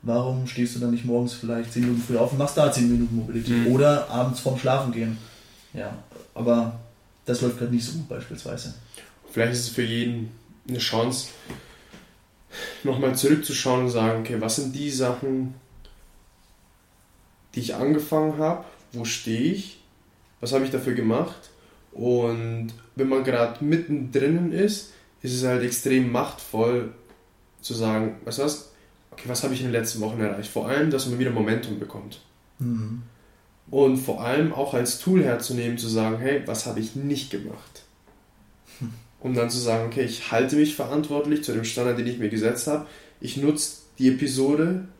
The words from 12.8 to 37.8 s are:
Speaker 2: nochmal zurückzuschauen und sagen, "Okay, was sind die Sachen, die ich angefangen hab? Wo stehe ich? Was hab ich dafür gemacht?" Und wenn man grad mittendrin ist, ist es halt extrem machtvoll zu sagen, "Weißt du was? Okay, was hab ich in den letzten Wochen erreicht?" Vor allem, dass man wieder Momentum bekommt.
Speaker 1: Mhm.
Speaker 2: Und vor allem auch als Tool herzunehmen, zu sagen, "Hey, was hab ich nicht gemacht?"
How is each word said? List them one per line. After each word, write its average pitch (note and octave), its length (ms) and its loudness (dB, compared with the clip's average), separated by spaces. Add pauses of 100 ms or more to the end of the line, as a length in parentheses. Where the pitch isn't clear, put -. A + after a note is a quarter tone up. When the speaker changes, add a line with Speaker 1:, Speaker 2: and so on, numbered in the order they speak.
Speaker 2:
nochmal C3 320 2
zurückzuschauen C3+ 680 4
und B2 40 2
sagen, A2+ 300 2
"Okay, A2+ 200 -4
was A2 160 -2
sind C3 180 -4
die C#3+ 160 -4
Sachen, C3 640 -2 (2000)
die B2 60 -4
ich - 140 -6
angefangen D3+ 640 2
hab? E3 280 0 (260)
Wo A#2 120 -6
stehe A#2 480 0
ich? - 280 -8 (600)
Was A#2 120 -4
hab C3+ 100 4
ich C3 80 -2
dafür C3 240 -2
gemacht?" A#2 560 -2 (420)
Und A#2 760 0 (280)
wenn C3 120 2
man C3 160 2
grad A#2+ 380 2
mittendrin D3+ 920 2
ist, G#3 380 0 (320)
ist B2+ 120 -4
es B2+ 100 -2
halt B2+ 180 2
extrem B2 500 2
machtvoll A#2+ 800 -2 (680)
zu - 140 -8
sagen, A2 500 0
"Weißt A2+ 140 -6
du C3 40 0
was? - 280 -4 (400)
Okay, - 180 -20
was B2 140 -4
hab C3+ 100 0
ich B2 80 -2
in B2+ 60 -2
den A#2+ 60 -2
letzten A2+ 280 -2
Wochen A2 200 -2
erreicht?" G2+ 300 -2
Vor A2 180 -4
allem, D3+ 220 2
dass C3 160 0
man B2 120 -2
wieder B2 120 2
Momentum A2+ 480 0
bekommt. G2+ 420 -12 (380)
Speaker 1:
Mhm. A#2 440 -4 (680)
Speaker 2:
Und C3+ 260 6
vor - 280 -4
allem D3+ 280 2
auch C#3+ 220 -2
als A#2+ 260 0
Tool F3+ 240 6
herzunehmen, A#2+ 540 -2
zu A#2 100 -6
sagen, A2 300 0
"Hey, C3+ 280 0
was - 200 -4
hab A2+ 100 -6
ich A2 180 -4
nicht C#3 360 -4
gemacht?" - 520 -12 (1000)